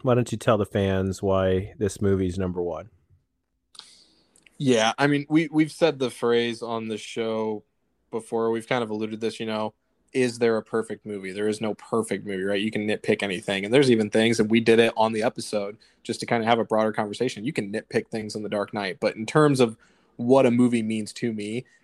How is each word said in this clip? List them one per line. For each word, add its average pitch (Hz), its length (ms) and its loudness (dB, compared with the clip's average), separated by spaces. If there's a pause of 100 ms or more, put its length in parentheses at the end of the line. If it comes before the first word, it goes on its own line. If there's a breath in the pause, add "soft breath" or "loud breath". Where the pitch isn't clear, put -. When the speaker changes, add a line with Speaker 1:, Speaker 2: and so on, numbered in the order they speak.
Speaker 1:
why 123 120 2
don't 123 160 0
you 110 60 -4
tell 113 200 2
the 101 80 0
fans 95 560 0
why 95 560 0
this 101 240 -2
movie 98 260 2
is 90 100 -6
number 92 240 -4
one? 85 280 -8 (1700 loud breath)
Speaker 2:
Yeah, 113 400 2
I 139 100 4
mean, 143 200 0
we, 156 240 2
we've 151 200 2
said 151 280 0
the 127 100 -2
phrase 117 520 0
on 113 260 -6
the 110 100 -6
show 110 640 -6 (460)
before. 113 420 -2
We've 113 160 -4
kind 123 160 0
of 107 60 -6
alluded 107 300 -6
this, 110 180 -4
you 113 80 -8
know, 107 280 -4 (400)
is 123 260 0
there 117 180 4
a 107 60 -4
perfect 107 420 -6
movie? 95 260 -8
There 104 160 -2
is 107 140 -2
no 107 120 -2
perfect 107 520 -2
movie, 95 180 -4
right? 101 180 0
You 107 100 -2
can 107 160 -4
nitpick 107 360 0
anything. 98 420 -4
And 107 80 0
there's 135 180 6
even 110 180 4
things, 113 300 4
and 107 100 0
we 113 100 4
did 113 200 6
it 113 160 4
on 110 180 0
the 110 100 -2
episode 107 540 -4 (260 soft breath)
just - 160 -6
to 113 60 -8
kinda 113 200 -2
have 117 140 4
a 107 60 -2
broader 110 260 2
conversation. 107 540 -4
You 135 80 -4
can 101 180 -6
nitpick 107 360 -4
things 107 280 -8
in 107 80 -8
The 101 60 -8
Dark 104 240 -4
Knight, 98 260 -6
but 107 160 -2
in 110 100 -8
terms 147 340 4
of 113 180 2 (400 soft breath)
what 127 280 6
a 120 60 4
movie 120 320 4
means 110 300 -6
to 120 180 -4
me, 107 340 -8 (180 soft breath)